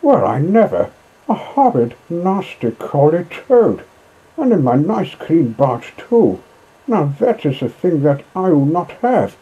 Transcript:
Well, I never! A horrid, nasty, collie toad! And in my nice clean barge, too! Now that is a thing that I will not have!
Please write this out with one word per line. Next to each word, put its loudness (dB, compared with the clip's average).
Well, 2
I -2
never! 0
A -2
horrid, 0
nasty, -4
collie 0
toad! 0
And 0
in 2
my 2
nice -2
clean 0
barge, -2
too! 2
Now 0
that -2
is -2
a -4
thing -2
that 0
I -4
will 2
not -2
have! 0